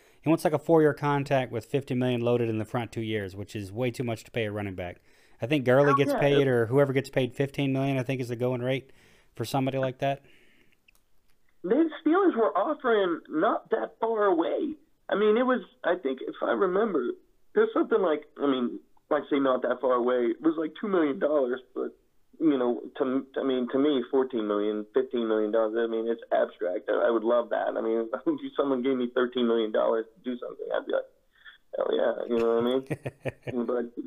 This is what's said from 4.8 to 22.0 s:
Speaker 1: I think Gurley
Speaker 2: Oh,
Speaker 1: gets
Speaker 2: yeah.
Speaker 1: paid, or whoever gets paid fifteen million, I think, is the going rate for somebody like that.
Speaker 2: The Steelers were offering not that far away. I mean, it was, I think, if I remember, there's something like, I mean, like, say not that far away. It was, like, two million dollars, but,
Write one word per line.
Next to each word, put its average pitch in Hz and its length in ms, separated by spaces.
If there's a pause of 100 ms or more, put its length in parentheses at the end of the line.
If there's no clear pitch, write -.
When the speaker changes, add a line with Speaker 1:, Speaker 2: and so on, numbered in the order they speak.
Speaker 1:
I 120 40
think 135 200
Gurley 135 260
Speaker 2:
Oh, 135 60
Speaker 1:
gets 139 160
Speaker 2:
yeah. - 60
Speaker 1:
paid, 143 280
or 120 200
whoever 135 260
gets 131 160
paid 127 260
fifteen 139 380
million, 135 240
I 127 60
think, 131 180
is 120 80
the 123 80
going 123 240
rate 131 320 (420)
for - 80
somebody 131 340
like 131 220
that. 139 240 (1400)
Speaker 2:
The 294 260 (120)
Steelers 339 360
were - 200
offering 208 720
not 190 440
that - 280
far 220 240
away. 185 520 (340)
I 190 60
mean, 214 220
it 247 60
was, 247 180 (220)
I 175 120
think, 131 260
if - 200
I 185 100
remember, 190 600 (440)
there's 220 180
something 233 280
like, 151 220 (180)
I 139 60
mean, 131 320 (300)
like, 147 200
say 147 100
not 131 220
that 123 180
far 127 140
away. 120 380
It - 100
was, 160 160
like, 156 240
two 220 80
million 160 300
dollars, 135 420 (120)
but, 127 220 (440)